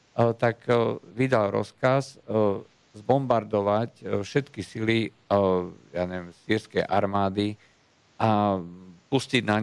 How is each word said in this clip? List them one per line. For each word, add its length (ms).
tak, 320
e, 260
vydal 400
rozkaz, 640
e, 480
zbombardovať, 1040
e, 40
všetky 400
sily, 480
e, 0
ja 160
neviem, 240
sýrskej 400
armády 720
a 400
pustiť 340
na 200